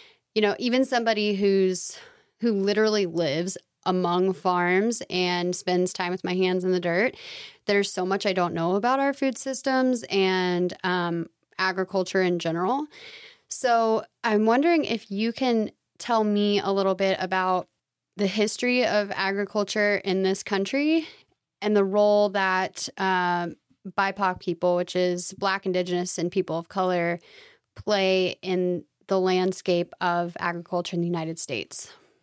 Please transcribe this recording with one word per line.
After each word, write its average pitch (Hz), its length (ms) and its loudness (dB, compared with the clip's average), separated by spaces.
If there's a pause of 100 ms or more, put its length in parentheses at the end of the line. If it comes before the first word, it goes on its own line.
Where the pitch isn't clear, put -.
(360)
you 220 60 2
know, 208 180 2
even 247 260 2
somebody 220 480 0
who's, 196 640 2 (440)
who 233 100 0
literally 208 540 2
lives 165 520 -2 (300)
among 180 460 2
farms 185 760 0
and 180 440 0
spends 180 380 0
time 180 160 -4
with 185 140 -6
my 180 100 -2
hands 185 300 2
in 185 80 0
the 185 80 2
dirt, 180 360 0 (520)
there's 202 240 2
so 185 120 -4
much 196 220 -2
I 196 80 2
don't 175 220 0
know 170 180 0
about 240 260 2
our 277 140 2
food 269 240 -2
systems 262 720 0
and, 185 760 2
um, 175 440 -2 (320)
agriculture 185 640 0
in 175 160 2
general. 180 480 -2 (600)
So 226 560 2 (200)
I'm 214 240 4
wondering 294 380 4
if - 260 -6
you 214 200 0
can 233 380 0 (300)
tell 226 240 0
me 208 360 2
a 196 120 0
little 190 240 0
bit 190 260 0
about 185 460 0 (500)
the 202 80 0
history 226 580 0
of 208 300 0
agriculture 202 840 0
in 190 260 0
this 190 180 0
country 285 680 0 (540)
and 214 160 2
the 196 80 4
role 208 440 4
that, 190 680 -2
uh, 180 520 0 (380)
bipoc 196 520 -2
people, 175 380 0
which 175 180 -4
is 180 380 0
Black, 196 340 -2
Indigenous, 180 500 -2
and 175 140 -2
people 170 260 -2
of 170 120 -10
color, 175 500 -2 (560)
play 190 640 0
in 180 420 -2 (240)
the 190 120 2
landscape 185 840 0
of 175 380 -2
agriculture 175 560 -6
in 175 60 0
the 170 60 -2
United 165 300 -4
States. - 560 -8 (300)